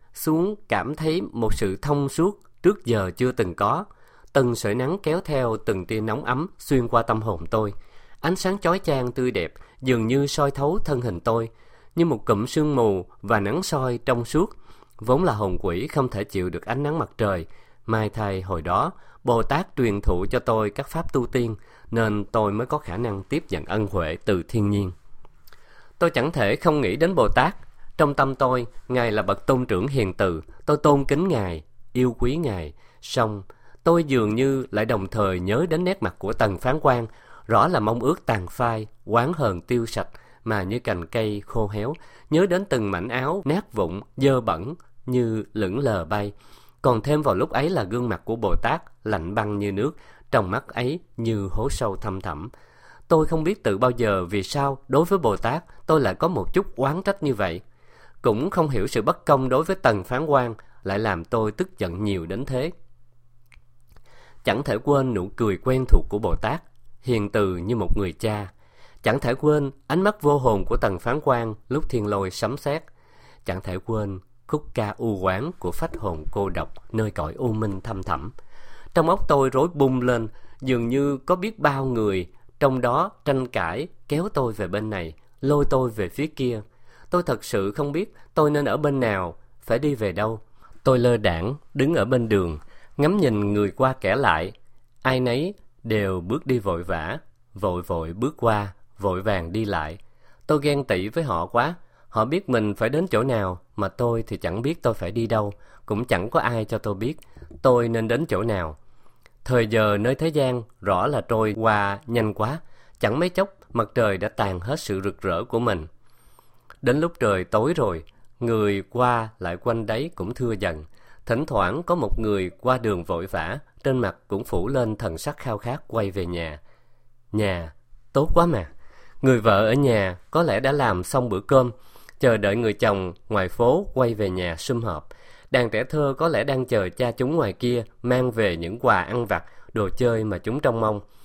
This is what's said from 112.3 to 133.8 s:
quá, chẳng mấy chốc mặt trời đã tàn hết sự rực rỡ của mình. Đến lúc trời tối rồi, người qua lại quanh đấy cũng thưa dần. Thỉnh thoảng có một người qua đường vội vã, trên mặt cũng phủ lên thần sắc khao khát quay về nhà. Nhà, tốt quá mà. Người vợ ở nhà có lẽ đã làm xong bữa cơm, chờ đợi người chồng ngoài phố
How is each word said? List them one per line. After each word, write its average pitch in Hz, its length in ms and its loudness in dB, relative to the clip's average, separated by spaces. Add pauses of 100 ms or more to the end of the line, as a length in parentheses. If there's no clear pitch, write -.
quá, 127 260 -2 (400)
chẳng 117 200 2
mấy 180 100 2
chốc 190 200 0 (240)
mặt 113 220 0
trời 107 220 2
đã 98 120 -4
tàn 95 300 -2
hết 120 200 -4
sự 95 240 -4
rực 98 180 -6
rỡ 90 220 -2
của - 160 -2
mình. 95 280 -2 (920)
Đến 135 180 2
lúc 170 200 -2
trời 98 240 2
tối 113 320 0
rồi, 95 280 -2 (360)
người 107 500 0
qua 120 400 0 (100)
lại 87 180 -6
quanh 113 280 -2
đấy 120 300 -4
cũng 98 180 -6
thưa 120 180 -2
dần. 85 340 -4 (400)
Thỉnh 120 200 0
thoảng 110 380 0
có 175 120 0
một 117 240 0
người 101 300 0
qua 127 280 0
đường 104 260 -2
vội 87 220 -4
vã, 92 340 -6 (240)
trên 131 140 2
mặt 104 180 0 (120)
cũng 101 160 -4
phủ 95 240 -2
lên 120 280 0
thần 90 220 -4
sắc 143 200 -8
khao 110 200 -6
khát 123 300 -8
quay 104 240 -2
về 92 140 -4
nhà. 82 340 -6 (720)
Nhà, 95 420 -2 (400)
tốt 147 220 2
quá 170 100 8
mà. 120 240 -2 (520)
Người 131 180 6
vợ 104 280 6
ở 110 60 4
nhà 107 440 2 (140)
có 165 120 2
lẽ 110 160 2
đã 135 120 2
làm 113 320 0
xong 123 260 0
bữa 98 100 0
cơm, 123 320 4 (480)
chờ 120 180 6
đợi 101 180 2
người 113 180 2
chồng 95 400 2 (160)
ngoài 95 200 0
phố 143 440 4